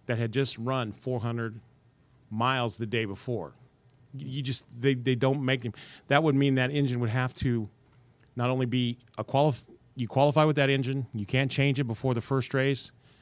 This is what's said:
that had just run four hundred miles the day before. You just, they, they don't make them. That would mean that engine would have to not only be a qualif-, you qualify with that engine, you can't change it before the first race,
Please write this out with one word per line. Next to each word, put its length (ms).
that 140
had 120
just 280
run 320
four 280
hundred 400
miles 480
the 80
day 200
before. 500
You 280
just, 200
they, 140
they 220
don't 280
make 200
them. 100
That 140
would 140
mean 200
that 140
engine 300
would 100
have 260
to 320
not 160
only 160
be 320
a 60
qualif-, 400
you 120
qualify 360
with 140
that 120
engine, 440
you 120
can't 240
change 300
it 60
before 280
the 80
first 320
race, 380